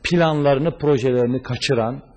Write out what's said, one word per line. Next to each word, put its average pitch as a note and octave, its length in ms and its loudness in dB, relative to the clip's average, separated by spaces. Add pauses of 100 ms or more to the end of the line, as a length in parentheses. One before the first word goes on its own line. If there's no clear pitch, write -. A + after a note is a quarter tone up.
planlarını, D#3 760 0
projelerini B2+ 640 0
kaçıran A#2+ 600 -4 (140)